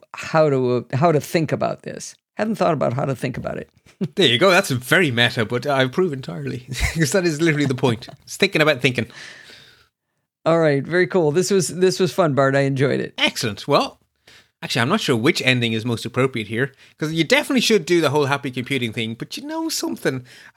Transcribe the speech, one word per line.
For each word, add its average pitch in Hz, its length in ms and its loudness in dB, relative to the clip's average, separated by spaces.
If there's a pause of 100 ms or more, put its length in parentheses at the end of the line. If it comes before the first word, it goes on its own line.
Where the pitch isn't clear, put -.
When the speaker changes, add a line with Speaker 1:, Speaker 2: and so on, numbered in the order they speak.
(140)
Speaker 1:
how 156 360 2
to, 123 400 0
uh, 139 60 -4
how 165 160 4
to 147 80 2
think - 320 -2
about 120 300 -4
this. - 340 -14 (200)
Hadn't 214 200 -2
thought 175 180 2
about 131 200 0
how 135 100 -2
to 135 100 -4
think 127 220 -8
about - 220 -8
it. - 160 -12
<laughs> - 60 -20 (360)
Speaker 2:
There 180 100 4
you 120 120 4
go. 190 120 4
That's 185 200 2
very 139 420 2
meta, 117 340 0
but 123 220 -4
I 135 160 2
approve 160 280 -2
entirely 131 540 -10 (140)
<laughs> - 140 -2
'cause 156 180 0
that 190 120 2
is 156 160 0
literally 151 240 2
the 135 120 0
point. 120 320 0 (160)
It's - 120 -16
thinking 190 240 0
about 147 220 2
thinking. 120 240 2 (1400)
Speaker 1:
All 160 140 2
right, 147 260 2
very 170 220 2
cool. 170 240 2
This 175 200 0
was, 190 180 2
this 180 320 2
was 185 120 0
fun, 160 220 2
Bart. 135 220 4
I 139 60 4
enjoyed 135 380 2
it. - 160 -8
Speaker 2:
Excellent. 117 520 -4
Well, 147 320 0 (640)
actually, - 200 -2
I'm 120 60 0
not 214 120 2
sure 135 160 0
which 127 260 2
ending 123 320 2
is 110 120 -4
most 117 180 -4
appropriate 117 440 -2
here, 113 240 -4 (260)
'cause 156 140 -6
you 160 100 0
definitely 269 380 2
should 202 260 2
do 175 140 4
the 147 100 4
whole 143 160 2
happy 135 240 -2
computing 127 420 -4
thing, 113 220 -4
but - 220 -12
you 269 100 -12
know 320 220 -4
something? 160 560 -4 (320)